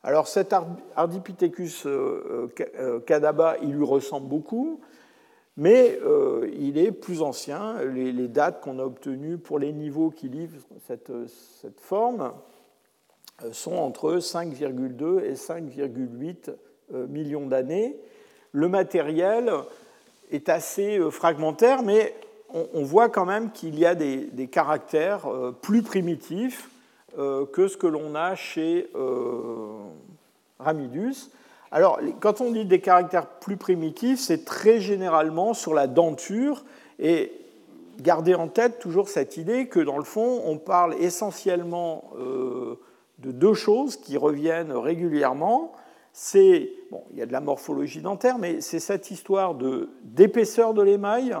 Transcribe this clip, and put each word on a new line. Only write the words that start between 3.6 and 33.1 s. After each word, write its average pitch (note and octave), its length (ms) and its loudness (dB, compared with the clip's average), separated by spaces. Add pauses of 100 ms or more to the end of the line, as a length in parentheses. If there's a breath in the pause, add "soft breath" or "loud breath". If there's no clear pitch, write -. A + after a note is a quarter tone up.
il C#3+ 80 -4
lui D3 120 0
ressemble C3+ 440 0
beaucoup, A3+ 520 -4 (760 soft breath)
mais, G3 480 6
euh, C#3 500 2
il C#3+ 260 -4
est G3+ 120 4
plus F3 300 -8
ancien. D#3 640 -6
Les, C3 280 -4
les B2 160 -4
dates D3 320 0
qu'on C3 200 -10
a C3 40 -4
obtenues C#3 540 -8
pour D3+ 220 -6
les D3 120 -2
niveaux D3+ 380 -2
qui - 180 -10
livrent D#3+ 300 -10 (300)
cette, A#2+ 240 -12 (500)
cette G#2 180 -18
forme, G3+ 520 -2 (1120 soft breath)
euh, A2+ 100 -10
sont E3 220 -8
entre D#3 440 -2
cinq F3 300 -6
virgule C3 460 -6
deux E3+ 280 0
et C3+ 120 -4
cinq E3 300 -10
virgule B2+ 460 -6
huit, D3 400 -12 (420 soft breath)
euh, B2+ 140 -6
millions C#3+ 380 -6
d'années. D3+ 520 -2 (540 loud breath)
Le D3+ 160 2
matériel F#3 840 2 (800 loud breath)
est - 180 -2
assez, G3+ 480 0
euh, D#3+ 140 2
fragmentaire, E3 720 2
mais G#3+ 320 4 (360)
on, E3 220 -4
on D#3 100 0
voit F#3+ 260 6
quand G3+ 160 0
même G#3 260 -4
qu'il D#3 260 -10
y E3+ 80 6
a F3 80 6
des, C#3 380 -2
des B2+ 160 -8
caractères, D#3 800 0
euh, B2+ 240 -4
plus G#3+ 320 0
primitifs, F#3+ 840 -4 (520 soft breath)
euh, C#3 260 -2
que F#3 220 2
ce F#3+ 100 -6
que - 80 -2
l'on D3+ 300 -2
a F3 180 -2
chez, E3 640 -4
euh, A#2+ 720 -4 (880)
Ramidus. D#3 720 -6 (420 soft breath)
Alors, F3 280 6 (200)
quand G#3 200 2
on B3 120 0
dit A3 140 -2
des F#3 160 4
caractères F3+ 440 4